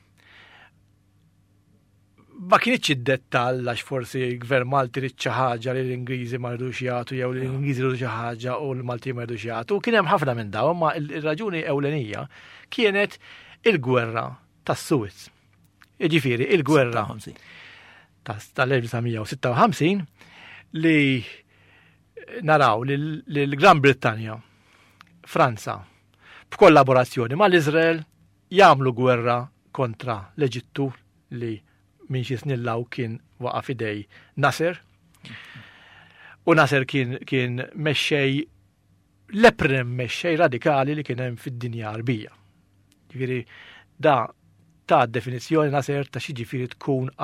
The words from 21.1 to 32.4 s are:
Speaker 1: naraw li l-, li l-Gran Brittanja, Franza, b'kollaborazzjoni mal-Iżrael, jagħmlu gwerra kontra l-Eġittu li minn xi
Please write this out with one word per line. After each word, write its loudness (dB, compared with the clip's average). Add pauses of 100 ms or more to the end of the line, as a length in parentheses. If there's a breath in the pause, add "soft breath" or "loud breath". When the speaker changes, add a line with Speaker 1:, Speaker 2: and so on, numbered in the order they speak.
Speaker 1:
naraw 4
li -2
l-, -6
li -2
l-Gran 6
Brittanja, 2 (880 soft breath)
Franza, 0 (720 loud breath)
b'kollaborazzjoni 6
mal-Iżrael, 4 (500)
jagħmlu 8
gwerra 2 (340)
kontra -4 (160)
l-Eġittu -4 (540)
li -6 (520)
minn -4
xi -6